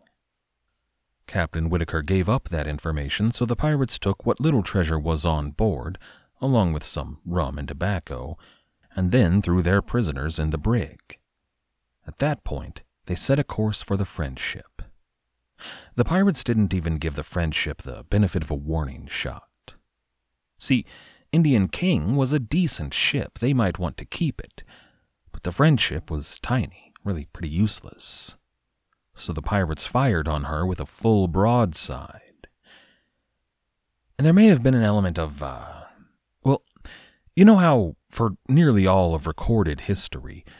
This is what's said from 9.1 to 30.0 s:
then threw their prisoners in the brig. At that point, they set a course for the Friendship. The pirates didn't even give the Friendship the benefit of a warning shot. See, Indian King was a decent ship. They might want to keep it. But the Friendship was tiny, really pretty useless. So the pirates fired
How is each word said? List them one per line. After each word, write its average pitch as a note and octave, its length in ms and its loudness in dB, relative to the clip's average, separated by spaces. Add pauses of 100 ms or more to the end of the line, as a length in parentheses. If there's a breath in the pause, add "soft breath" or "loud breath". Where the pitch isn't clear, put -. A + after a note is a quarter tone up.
then G2+ 280 4
threw F2+ 200 2
their F#2 200 2
prisoners D#2 580 -2
in D#2 100 -2
the D2+ 80 -2
brig. - 640 -4 (840)
At - 120 -16
that D3 260 -2
point, C2+ 400 -8 (220)
they F2+ 100 -4
set C#3 240 0
a C#3 40 -2
course - 380 -4
for - 140 -2
the G2 100 -2
Friendship. - 760 -10 (1120 loud breath)
The A#2+ 100 2
pirates F#3 380 2
didn't A2 300 0
even E2 240 -2
give D2 180 -4
the D2 80 -6
Friendship D#2 580 -4
the B1 280 -14
benefit G2 340 2
of - 80 -8
a D2 40 0
warning C#2+ 520 -4
shot. - 640 -12 (880)
See, - 260 0 (460 loud breath)
Indian C#3+ 360 4
King B2+ 480 -2
was C3+ 160 0
a D3+ 80 0
decent B2 540 -2
ship. - 460 -4
They C#3 140 0
might G#2+ 260 0
want E2+ 180 -4
to C#2+ 80 -12
keep - 360 -6
it. - 220 -18 (680 soft breath)
But - 120 -12
the F2 80 -4
Friendship C3+ 600 0
was D2 280 -6
tiny, - 540 -6 (100)
really F2 220 -4
pretty - 240 -10
useless. - 880 -4 (760)
So - 180 -8
the D2+ 80 -4
pirates F2+ 440 -2
fired A2 420 0